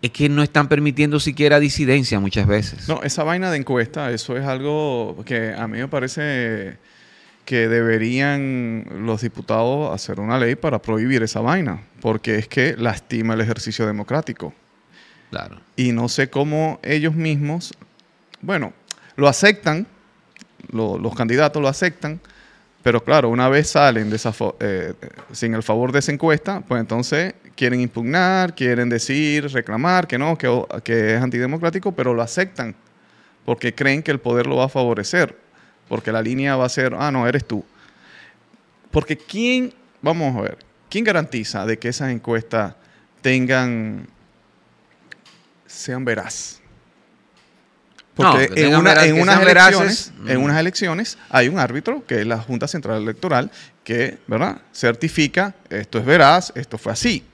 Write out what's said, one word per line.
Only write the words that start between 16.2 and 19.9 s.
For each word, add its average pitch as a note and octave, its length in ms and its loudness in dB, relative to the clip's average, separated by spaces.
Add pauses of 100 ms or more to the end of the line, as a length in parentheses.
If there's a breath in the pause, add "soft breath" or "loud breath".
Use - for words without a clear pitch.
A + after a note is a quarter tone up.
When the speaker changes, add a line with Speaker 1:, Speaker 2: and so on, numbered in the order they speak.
Speaker 2:
cómo D3+ 520 -2
ellos D3+ 320 0
mismos, D#3 600 -2 (680)
bueno, D#3 320 -4 (440 loud breath)
lo C#3+ 120 6
aceptan, F#3 580 2 (840)